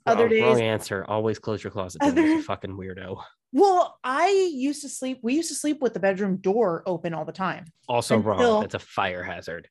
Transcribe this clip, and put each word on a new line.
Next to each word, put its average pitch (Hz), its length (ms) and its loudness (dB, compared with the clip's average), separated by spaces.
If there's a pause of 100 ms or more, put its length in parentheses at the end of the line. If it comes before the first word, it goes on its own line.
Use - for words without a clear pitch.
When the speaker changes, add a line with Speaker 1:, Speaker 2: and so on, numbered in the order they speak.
Speaker 1:
other 233 180 4
Speaker 2:
Wrong, 226 80 4
Speaker 1:
days 220 120 4
Speaker 2:
wrong 226 180 6
answer. 107 460 -2
Always 110 320 0
close 107 240 -6
your 101 80 -8
closet 92 300 -8
door. 285 120 4
You're 311 120 4
a 311 100 4
Speaker 1:
Other 311 80 -2
Speaker 2:
fucking 190 280 -6
weirdo. 135 500 -10 (320)
Speaker 1:
Well, 359 480 4
I 294 280 2 (240)
used 277 300 -4
to 269 60 -14
sleep, 262 320 -6
we 233 140 0
used 330 140 -2
to 285 60 -8
sleep 294 260 -2
with 233 120 0
the 185 60 -6
bedroom 196 380 0
door 190 480 0
open 170 280 -4
all 156 120 -6
the 160 80 -12
time. 180 320 -6 (240)
Speaker 2:
Also 120 260 2
Speaker 1:
Until 110 160 2
Speaker 2:
wrong. 214 300 4
That's 101 140 -6
a 98 40 -2
fire 92 440 -4
hazard. 87 480 -10